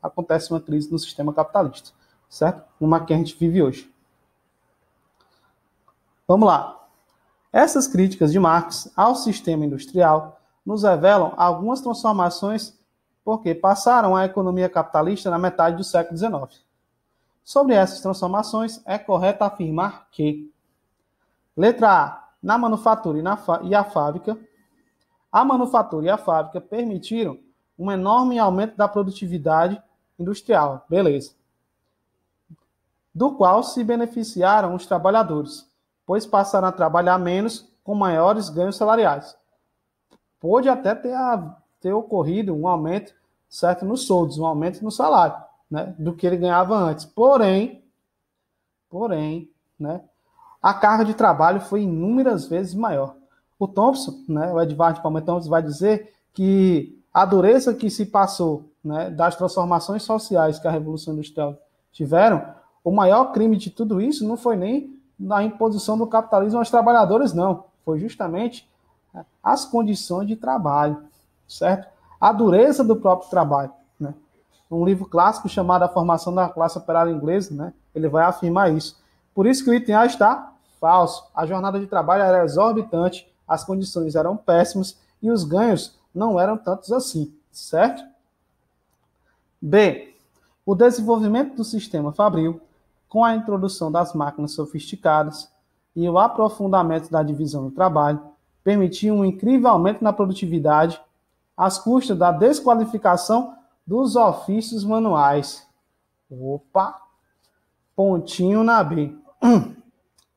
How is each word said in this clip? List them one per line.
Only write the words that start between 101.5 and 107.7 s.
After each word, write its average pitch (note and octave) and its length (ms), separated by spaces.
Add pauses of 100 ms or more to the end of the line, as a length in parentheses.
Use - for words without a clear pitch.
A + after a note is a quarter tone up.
às F#3 160
custas A#3+ 400
da F3 140
desqualificação A3+ 1200 (300)
dos A3 300
ofícios A3 680
manuais. E3 840 (600)
Opa! C#3+ 720 (960)